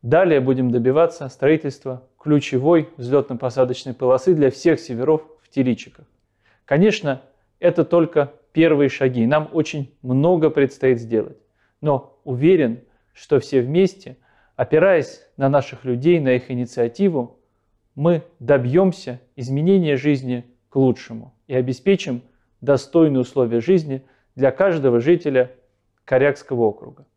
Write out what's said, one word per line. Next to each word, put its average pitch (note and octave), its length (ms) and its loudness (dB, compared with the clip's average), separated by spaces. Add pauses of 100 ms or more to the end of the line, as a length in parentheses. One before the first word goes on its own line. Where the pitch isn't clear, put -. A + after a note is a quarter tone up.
Далее D#3 380 2
будем B2+ 320 0
добиваться C3+ 560 0
строительства C3+ 720 -4 (160)
ключевой D3 760 0
взлетно-посадочной B2+ 960 -4
полосы C3 400 0
для C#3+ 160 2
всех F3 300 0
северов C#3+ 420 -2 (180)
в - 100 -20
Теричиках. - 560 -4 (580)
Конечно, D#3 580 0 (380)
это E3+ 240 0
только D#3+ 480 0 (180)
первые D#3 380 2
шаги, B2+ 360 -2
нам D3+ 280 0
очень D3+ 500 -6
много D3+ 480 2
предстоит C3 480 0
сделать. A2+ 400 -6 (420)
Но C#3+ 440 -4
уверен, C3+ 560 0 (320)
что - 260 -2
все C#3 220 0
вместе – D3+ 560 -2 (400)
опираясь D#3+ 640 0 (160)
на C3+ 140 0
наших C3+ 340 -4
людей, C3 340 0
на C3+ 120 -2
их B2 200 -2
инициативу, B2 880 -4 (560)
мы E3 280 0 (160)
добьемся C3 840 0 (160)
изменения D3 600 0
жизни B2+ 500 -2 (240)
к - 60 -6
лучшему B2 580 -2 (120)
и C3+ 80 -10
обеспечим B2+ 680 -2 (400)
достойные C#3+ 580 2
условия A#2+ 400 -2
жизни D3+ 420 -2 (320)
для C3 160 2
каждого C#3 500 0
жителя C#3 500 0 (560)
Корякского C3 560 0
округа. - 420 -4 (120)